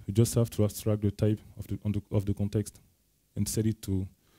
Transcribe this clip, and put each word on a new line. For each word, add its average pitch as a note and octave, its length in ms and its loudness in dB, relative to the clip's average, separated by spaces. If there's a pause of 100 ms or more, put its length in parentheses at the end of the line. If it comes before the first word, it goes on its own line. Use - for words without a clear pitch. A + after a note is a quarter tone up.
You G2+ 80 -6
just A#2 220 4
have A#2 160 2
to G#2 140 2
abstract G#2 360 -2
the G#2 80 2
type G#2+ 300 2 (180)
of - 80 -12
the, G2+ 180 -6
on G#2+ 100 -2
the, G2+ 180 -2
of G2 160 0
the G2+ 80 0
context G2+ 440 -2 (560)
and G#2 140 -2
set A2 160 0
it A2 180 -2
to F#2+ 240 -2 (320)